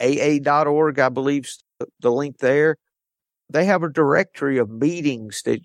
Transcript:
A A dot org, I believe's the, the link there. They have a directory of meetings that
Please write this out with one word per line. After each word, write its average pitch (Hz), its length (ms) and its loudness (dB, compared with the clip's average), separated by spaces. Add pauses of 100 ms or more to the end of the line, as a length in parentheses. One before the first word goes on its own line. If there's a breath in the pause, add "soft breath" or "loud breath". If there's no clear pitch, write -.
A 135 200 2
A 147 200 2
dot 147 260 0
org, 147 320 0
I 131 100 2
believe's 135 560 -4 (140)
the, - 80 -10 (140)
the 120 120 2
link 139 260 -4
there. 147 380 2 (720)
They 156 160 0
have 185 200 2
a 156 80 -4
directory 143 680 0
of 110 100 0
meetings 123 760 -4
that 117 200 -2